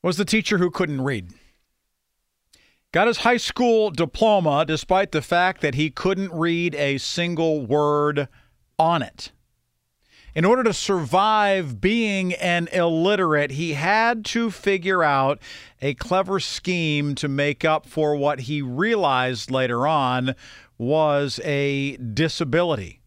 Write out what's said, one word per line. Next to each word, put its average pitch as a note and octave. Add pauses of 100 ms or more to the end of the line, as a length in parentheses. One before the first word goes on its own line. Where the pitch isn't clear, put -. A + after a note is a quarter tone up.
was E3+
the G3+
teacher G#3+
who F3
couldn't D3+
read. G#2+ (1600)
Got G3
his A#3
high A#3+
school A3
diploma E3
despite F#3
the D3+
fact F3+
that C#3+
he D3+
couldn't F#3+
read E3+
a C#3
single D#3+
word D3 (500)
on E3
it. - (1000)
In D#3+
order B3
to A3
survive F#3+
being G3
an F3
illiterate, E3+
he D#3
had G#3+
to A3+
figure F#3+
out C#3 (420)
a C#3
clever F#3
scheme D3+
to D3+
make C#3+
up D#3
for D3+
what C#3+
he C#3+
realized C3
later B2+
on C3 (420)
was C#3+
a C#3
disability. C3+